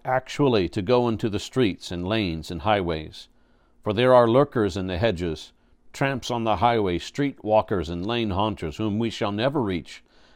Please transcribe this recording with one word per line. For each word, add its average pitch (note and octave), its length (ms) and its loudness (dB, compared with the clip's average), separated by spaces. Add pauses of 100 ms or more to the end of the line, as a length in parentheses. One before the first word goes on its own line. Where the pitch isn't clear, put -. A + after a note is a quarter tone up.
actually B2+ 640 0
to G#2+ 120 -4
go B2 280 2
into A2 200 -2
the F#2+ 100 -4
streets - 520 -2
and F2 160 -6
lanes F#2 420 -2
and E2+ 120 -8
highways, E2+ 640 -2 (560)
for G#2+ 80 -2
there B2 240 6
are A#2+ 140 8
lurkers A2+ 480 2
in F#2 100 -4
the F#2 100 -4
hedges, F2 540 -2 (420)
tramps C3+ 360 -4
on A#2+ 140 -2
the A2 140 2
highway, G2+ 420 2
street - 440 -4
walkers G#2 460 2
and F2 160 -4
lane A2+ 240 -2
haunters, F#2+ 480 -2
whom G#2+ 220 -2
we A#2 100 -2
shall G#2 220 -4
never C3 300 0
reach F#2 420 -4 (320)